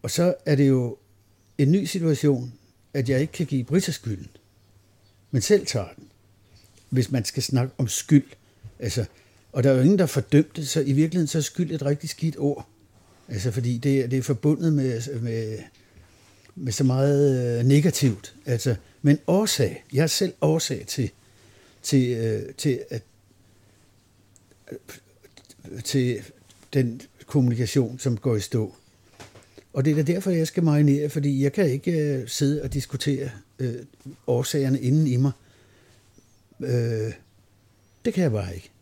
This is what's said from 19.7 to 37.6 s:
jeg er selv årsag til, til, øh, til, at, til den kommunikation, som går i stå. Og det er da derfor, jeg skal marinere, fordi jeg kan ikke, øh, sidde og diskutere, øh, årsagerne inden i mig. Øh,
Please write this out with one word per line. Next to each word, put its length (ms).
jeg 100
er 40
selv 340
årsag 460
til, 240
til, 340
øh, 380
til, 260
at, 120
til 380
den 280
kommunikation, 720
som 180
går 200
i 40
stå. 340
Og 120
det 60
er 40
da 80
derfor, 180
jeg 160
skal 180
marinere, 460
fordi 320
jeg 100
kan 180
ikke, 220
øh, 140
sidde 340
og 100
diskutere, 580
øh, 160
årsagerne 540
inden 260
i 100
mig. 160
Øh, 520